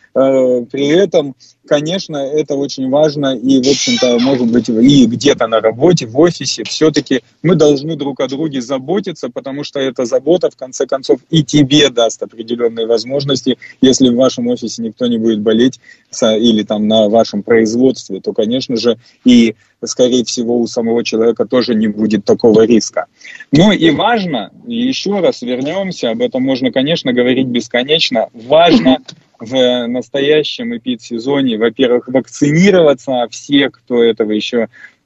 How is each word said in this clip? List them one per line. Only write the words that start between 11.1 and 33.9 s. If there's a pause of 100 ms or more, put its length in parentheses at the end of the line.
и
тебе
даст
определенные
возможности. (240)
Если
в
вашем
офисе
никто
не
будет
болеть, (320)
са-,
или
там
на
вашем
производстве,
то,
конечно
же, (260)
и, (300)
скорее
всего,
у
самого
человека
тоже
не
будет
такого
риска. (460)
Ну
и
важно, (160)
еще
раз
вернемся,
об
этом
можно,
конечно,
говорить
бесконечно,
важно (400)
в
настоящем
эпидсезоне,
во-первых,
вакцинироваться,
а
все,
кто